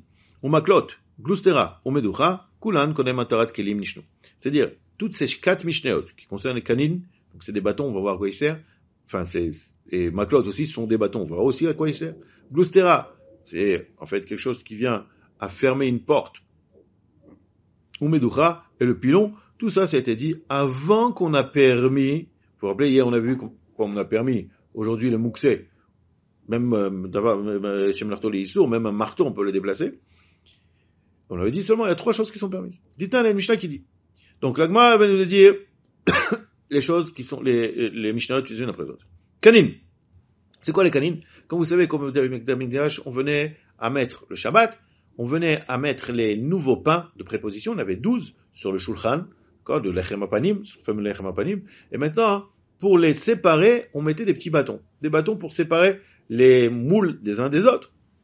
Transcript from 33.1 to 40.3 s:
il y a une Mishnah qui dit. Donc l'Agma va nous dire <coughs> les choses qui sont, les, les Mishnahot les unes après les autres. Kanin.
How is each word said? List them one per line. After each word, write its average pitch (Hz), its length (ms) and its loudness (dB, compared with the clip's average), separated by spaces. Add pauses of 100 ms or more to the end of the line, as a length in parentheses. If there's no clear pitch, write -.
il 240 60 4
y - 20 4
a 220 40 4
une 202 60 2
Mishnah 208 200 0
qui 180 120 -4
dit. 143 160 -12 (560)
Donc 127 180 -2
l'Agma 220 380 6
va 208 120 6
nous 190 160 4
dire 196 300 8 (520)
<coughs> - 640 -4
les 143 100 0
choses 170 320 -2
qui 123 120 -14
sont, 123 180 -12
les, 117 480 0
les 107 220 -4
Mishnahot 127 360 -2
les 113 120 -10
unes 123 80 -6
après 87 160 -8
les 65 60 -12
autres. - 160 -20 (340)
Kanin. 214 320 6 (880)